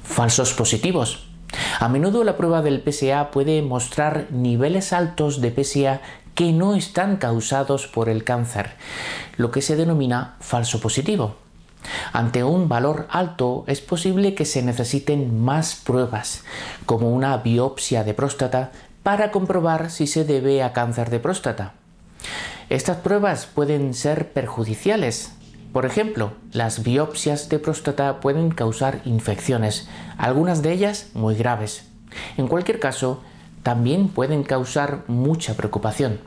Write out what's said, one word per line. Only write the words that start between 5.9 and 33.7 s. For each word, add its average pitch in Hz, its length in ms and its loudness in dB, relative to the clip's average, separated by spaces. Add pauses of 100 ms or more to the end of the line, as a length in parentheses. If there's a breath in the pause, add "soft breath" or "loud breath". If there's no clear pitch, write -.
que 170 180 4
no 185 220 4
están 190 420 0
causados 135 720 0
por 113 220 0
el 110 160 0
cáncer, 120 480 -2 (640 loud breath)
lo 120 140 2
que 139 120 0
se 151 140 2
denomina 143 640 2
falso 120 400 -2
positivo. 127 560 0 (760 loud breath)
Ante 120 320 0
un 170 240 2
valor 135 400 0
alto, 165 580 -2
es 139 140 -2
posible 190 540 0
que 160 100 -2
se 135 180 0
necesiten 123 800 0
más 151 340 2
pruebas, 123 680 -2 (400 loud breath)
como 117 300 2
una 131 240 2
biopsia 120 680 2
de 107 80 0
próstata, 131 600 0 (300 loud breath)
para 208 280 2
comprobar 165 600 0
si 151 160 0
se 160 180 0
debe 135 380 4
a 123 120 -2
cáncer 120 340 0
de 120 120 0
próstata. 120 520 -2 (960 loud breath)
Estas 170 300 0
pruebas 196 480 2
pueden 143 480 0
ser 151 380 0
perjudiciales. 120 1000 -2 (400)
Por 131 140 0
ejemplo, 131 460 0 (180)
las 113 320 -2
biopsias 147 680 0
de 151 120 0
próstata 143 580 -2
pueden 160 320 2
causar 131 540 -2
infecciones, 110 840 0 (300 loud breath)
algunas 151 440 2
de 160 100 2
ellas 202 420 -2
muy 110 220 0
graves. 113 500 -2 (500 loud breath)
En 131 120 0
cualquier 180 320 0
caso, 131 420 -2 (400 loud breath)
también 123 460 2